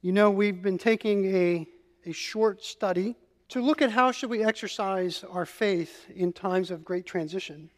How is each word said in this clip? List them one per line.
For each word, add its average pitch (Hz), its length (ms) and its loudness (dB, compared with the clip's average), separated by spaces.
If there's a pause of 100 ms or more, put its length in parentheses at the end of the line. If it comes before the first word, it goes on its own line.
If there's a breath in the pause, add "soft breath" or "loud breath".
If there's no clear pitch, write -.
you 180 100 0
know 208 200 6
we've 196 320 0
been 190 160 0
taking 214 460 2
a, 175 420 2 (400)
a 170 40 -8
short 214 520 -2
study 190 520 -2 (340)
to 254 120 -4
look 302 220 2
at 247 80 2
how 254 200 4
should 240 200 -4
we 220 120 0
exercise 196 840 -2
our 180 160 -4
faith 180 640 -2
in 180 240 -2
times 185 380 -2
of 160 120 -10
great 180 220 -6
transition. 160 720 -6